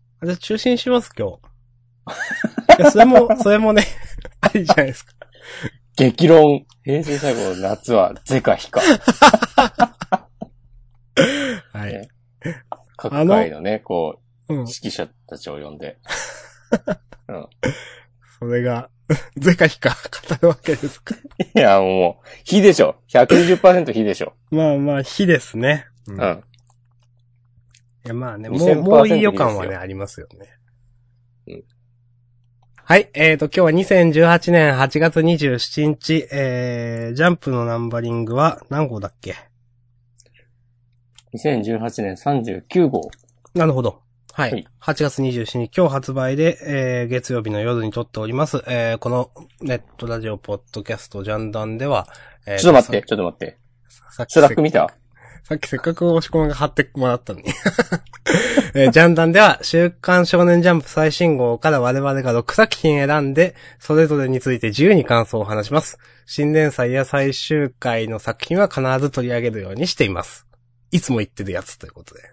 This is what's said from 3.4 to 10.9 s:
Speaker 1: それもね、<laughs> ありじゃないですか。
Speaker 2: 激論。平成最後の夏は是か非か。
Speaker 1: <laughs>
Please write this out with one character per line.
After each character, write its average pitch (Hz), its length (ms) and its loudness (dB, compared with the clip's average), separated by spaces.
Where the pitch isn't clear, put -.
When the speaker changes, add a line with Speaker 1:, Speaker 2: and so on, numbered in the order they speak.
Speaker 1:
そ 202 80 2
れ 208 80 6
も 220 160 2
ね、 202 100 4
<laughs> - 240 -16
あ - 140 0
り 196 100 0
じ 151 80 2
ゃ - 40 6
な 147 80 2
い - 20 0
で 131 80 -6
す - 120 -18
か。 - 80 -20
Speaker 2:
激 135 300 2
論。 151 380 6
平 135 200 -2
成 143 140 -4
最 139 180 -2
後 98 200 -4
の 92 60 -10
夏 104 320 -4
は 95 200 4
是 131 180 -2
か 95 140 2
非 - 160 -14
か。 - 80 -2
Speaker 1:
<laughs> 381 80 2